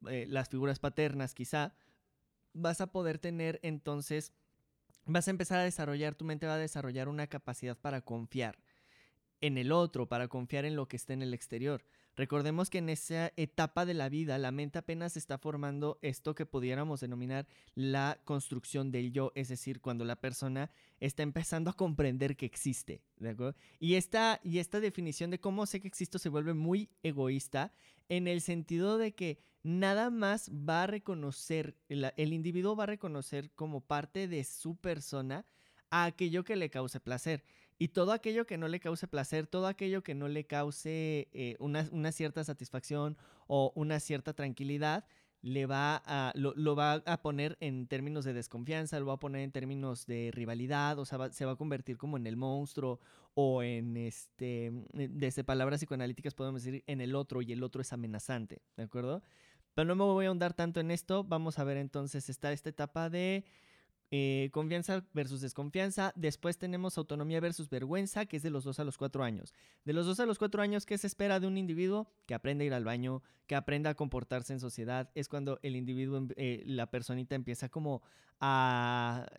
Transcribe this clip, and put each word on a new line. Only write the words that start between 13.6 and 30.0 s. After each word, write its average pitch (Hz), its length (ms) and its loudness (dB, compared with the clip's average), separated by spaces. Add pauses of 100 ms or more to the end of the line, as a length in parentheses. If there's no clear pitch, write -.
de 180 80 0
la 139 160 0
vida, 147 300 0
la 127 120 0
mente 147 280 -2
apenas 165 380 -4
está 139 200 -4
formando 147 640 -2
esto 147 320 -2
que 151 140 -4
pudiéramos 135 540 0
denominar 127 460 -4 (280)
la 139 500 2
construcción 135 640 -2
del 123 220 0
yo, 135 240 2
es 131 140 -4
decir, 127 300 -6
cuando 117 240 -2
la 120 160 -2
persona 135 520 -2 (280)
está 139 220 0
empezando 160 480 0
a - 80 -2
comprender 143 580 2
que 127 120 -4
existe, - 560 -4 (140)
¿de 113 120 -6
acuerdo? 123 260 -4 (240)
Y 170 160 4
esta, 220 480 4
y 175 140 2
esta 175 220 0
definición 175 500 0
de 175 100 -2
cómo 196 280 0
sé 196 120 -2
que 196 80 -8
existo 180 300 -4
se 175 120 -2
vuelve 151 260 2
muy 180 340 2 (140)
egoísta 135 680 0 (380)
en 180 180 2
el 175 140 2
sentido 170 560 2
de 220 160 2
que 165 240 -2 (240)
nada 196 480 4